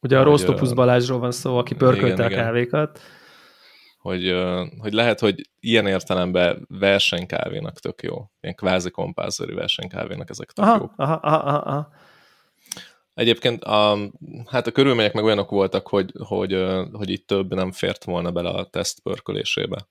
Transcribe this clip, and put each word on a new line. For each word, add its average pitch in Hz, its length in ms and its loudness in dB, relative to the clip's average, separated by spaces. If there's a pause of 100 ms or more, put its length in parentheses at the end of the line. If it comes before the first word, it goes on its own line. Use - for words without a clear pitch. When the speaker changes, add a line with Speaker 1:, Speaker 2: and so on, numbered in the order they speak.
Speaker 1:
Ugye 135 140 2
a 131 40 8
Speaker 2:
hogy, 135 80 8
Speaker 1:
Rostopus 139 420 4
Speaker 2:
ö, 120 40 -2
Speaker 1:
Balázsról 123 460 4
van 123 120 -4
szó, 123 260 -2
aki - 180 -2
pörkölte 127 380 4
Speaker 2:
igen, 113 120 0
Speaker 1:
a 117 40 2
Speaker 2:
igen. 120 140 -2
Speaker 1:
kávékat. 120 560 0 (960)
Speaker 2:
Hogy, 90 300 -4
ö, 90 380 -2 (120)
hogy 107 160 -6
lehet, 113 260 2
hogy 101 300 0 (100)
ilyen 113 280 2
értelemben 90 800 0 (140)
versenykávénak - 1000 0
tök - 220 -10
jó. - 380 -10
Ilyen - 160 -10
kvázi 92 340 0
kompázori - 640 -8
versenykávénak - 760 -8
ezek - 220 -14
tök 208 140 0
Speaker 1:
Aha, 226 140 6
Speaker 2:
jók. - 160 -8
Speaker 1:
aha, 143 180 -2
aha, 156 220 0
aha, 147 220 0
aha. 147 320 -4 (1200)
Speaker 2:
Egyébként, 117 500 0
a, 104 340 4 (480)
hát 123 220 -2
a - 40 -4
körülmények 120 420 4
meg 107 100 0
olyanok 104 260 2
voltak, 98 380 0
hogy, 95 320 0
hogy, 98 340 -4
ö, 92 380 0
hogy 101 180 -8
itt 95 180 -6
több 98 260 0
nem 92 180 -2
fért 95 320 -6
volna 87 280 -4
bele 87 180 -4
a 95 160 -6
teszt - 340 -6
pörkölésébe. - 920 -6